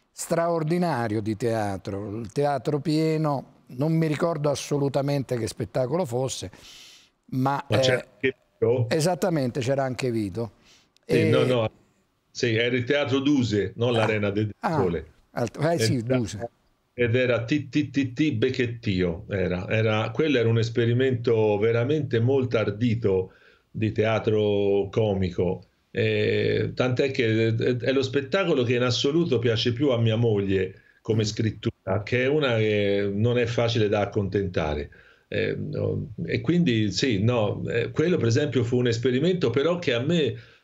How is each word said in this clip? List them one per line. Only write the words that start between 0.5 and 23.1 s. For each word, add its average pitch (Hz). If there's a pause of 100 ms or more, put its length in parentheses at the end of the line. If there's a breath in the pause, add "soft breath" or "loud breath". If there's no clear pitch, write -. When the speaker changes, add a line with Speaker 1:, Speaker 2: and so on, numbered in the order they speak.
Speaker 1:
di 104
teatro, 104
il 117
teatro 143
pieno, 156
non 147
mi 160
ricordo 151
assolutamente 139
che 113
spettacolo 131
fosse, 120 (720 loud breath)
ma, 135
Speaker 2:
Ma 107
c'era 127
Speaker 1:
eh, -
Speaker 2:
anche - (240)
Vito? 113
Speaker 1:
esattamente, 160
c'era 135
anche 127
Vito. 110 (520 soft breath)
Speaker 2:
Sì, -
Speaker 1:
E 110
Speaker 2:
no, 127
no, 117 (600)
sì, 120
era 120
il 127
Teatro 139
Duse, 110
non 120
Speaker 1:
Ah, 113
Speaker 2:
l'Arena 107
del 104
Speaker 1:
ah, 165
Speaker 2:
Sole. 87 (200)
Speaker 1:
alt-, -
eh, 160
sì, 117
Speaker 2:
Era 123
Speaker 1:
Duse. 110 (460)
Speaker 2:
Ed 120
era 123
ti, 151
ti, 151
ti, 139
ti, 151
Becchettio, 110
era, 90
era, 110
quello 147
era 113
un 113
esperimento 117
veramente 117
molto 123
ardito 104 (380 loud breath)